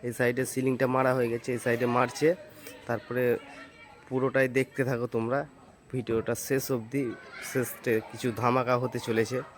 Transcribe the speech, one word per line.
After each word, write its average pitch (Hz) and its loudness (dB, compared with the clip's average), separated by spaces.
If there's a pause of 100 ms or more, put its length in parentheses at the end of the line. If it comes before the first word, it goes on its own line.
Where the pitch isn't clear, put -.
এই 120 -2
সাইডে 123 2
সিলিংটা 135 2
মারা 131 6
হয়ে 120 2
গেছে, 117 -6
এই 117 -2
সাইডে 120 2
মারছে। 127 2 (600)
তারপরে 123 -2 (840)
পুরোটাই 131 2 (100)
দেখতে 131 0
থাকো 120 0 (100)
তোমরা 117 0 (520)
ভিডিওটা 117 -2 (140)
শেষ 127 0 (100)
অবধি, 120 -4 (460)
শেষে 123 -2 (160)
কিছু 113 -4 (120)
ধামাকা 123 4
হতে 123 -2
চলেছে 113 2 (200)